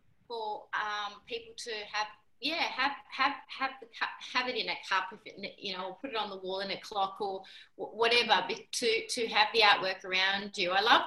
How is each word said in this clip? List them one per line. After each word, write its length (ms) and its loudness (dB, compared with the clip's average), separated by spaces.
for, 360 -6
um, 520 -4
people 300 -10
to 140 -10
have, 180 -2
yeah, 220 -2
have, 160 2
have, 220 2
have 220 -4
the 60 -18
cup, 120 -2
have 120 2
it 100 -2
in 120 -2
a 80 -2
cup, 240 2
if 140 -16
it, 340 -12
you 160 -6
know, 120 -6
or 100 -10
put 140 -10
it 60 -4
on 120 -2
the 80 -10
wall 240 -4
in 100 -4
a 100 -6
clock 380 -2
or 220 -4
wh-, 200 -8
whatever, 500 6
be-, 260 -6
to, 360 0
to 200 -2
have 260 4
the 60 6
artwork 440 4
around 540 0
you. 120 0
I 120 4
love 240 8